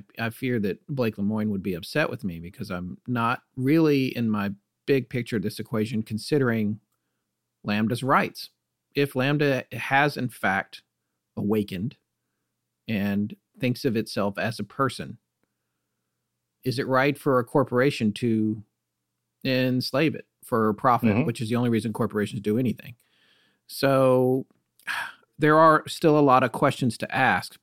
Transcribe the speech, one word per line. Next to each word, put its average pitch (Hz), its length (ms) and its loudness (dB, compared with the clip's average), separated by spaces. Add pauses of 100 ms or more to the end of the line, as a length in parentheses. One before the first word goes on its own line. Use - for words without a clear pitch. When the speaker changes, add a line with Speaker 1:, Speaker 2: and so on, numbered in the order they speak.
(200)
Speaker 1:
I 117 100 -4
fear 123 300 -4
that 98 280 -4
Blake 123 300 -2
Lemoine 107 320 -2
would 98 140 -4
be 98 100 -4
upset 147 360 -4
with - 140 -10
me 85 160 -8
because 85 320 -12
I'm 90 260 -8 (100)
not 120 340 -2 (140)
really 143 600 2
in 117 140 -2
my 101 220 -2 (340)
big 135 240 0
picture 120 280 -4
of 95 60 -4
this 107 160 -8
equation 110 440 -4
considering 113 760 -2 (840)
Lambda's 110 400 -2
rights. 139 460 -2 (460)
If 143 200 0
Lambda 139 560 0
has 139 460 0
in 123 120 -4
fact - 520 -4 (560)
awakened 101 580 -4 (920)
and 101 480 -2 (240)
thinks 123 260 -2
of 117 100 -2
itself 104 420 -4
as 107 220 -4
a 104 40 -8
person, 113 540 -6 (1500)
is 123 140 -4
it 131 100 -4
right 131 300 2
for 131 220 2
a 120 40 2
corporation 127 720 2
to 110 500 0 (800)
enslave 127 720 0
it - 100 -14 (180)
for 110 300 2
profit, 120 360 2
Speaker 2:
Mm-hmm. 117 160 2
Speaker 1:
which 143 160 -4
is 107 80 -4
the 120 60 0
only 120 140 0
reason 113 240 0
corporations 104 480 -2
do 104 160 0
anything? 120 380 -4 (720)
So 131 800 2 (420)
<sighs> - 520 -10
there 151 180 6
are 156 300 8
still 151 320 4
a - 20 6
lot 131 220 6
of 123 80 0
questions 131 480 0
to - 160 -6
ask, 120 480 0